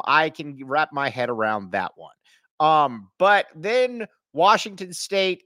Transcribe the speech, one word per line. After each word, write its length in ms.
I 240
can 340
wrap 300
my 160
head 200
around 420
that 240
one. 180
Um, 580
but 380
then 500
Washington 600
State, 520